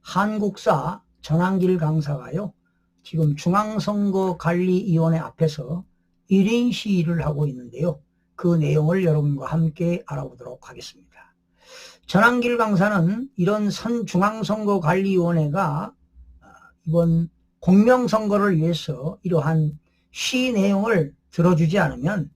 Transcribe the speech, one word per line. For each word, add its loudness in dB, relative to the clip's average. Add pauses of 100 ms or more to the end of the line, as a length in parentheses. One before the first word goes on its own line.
한국사 -2 (180)
전한길 0
강사가요, -4 (480)
지금 0
중앙선거관리위원회 0
앞에서 -4 (440)
일 4
인 2
시위를 0
하고 0
있는데요. -6 (340)
그 0
내용을 2
여러분과 0
함께 -2
알아보도록 -12
하겠습니다. -20 (720)
전한길 2
강사는 0
이런 0
선-, -4
중앙선거관리위원회가, 0 (480)
아, -20 (400)
이번 2 (320)
공명선거를 4
위해서 -4
이러한 0 (320)
시위 -2
내용을 0 (160)
들어주지 2
않으면 -2